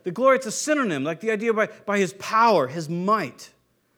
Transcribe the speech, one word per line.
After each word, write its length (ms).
The 80
glory, 240
it's 100
a 60
synonym, 520
like 180
the 100
idea 200
by, 180
by 100
his 220
power, 480
his 200
might. 640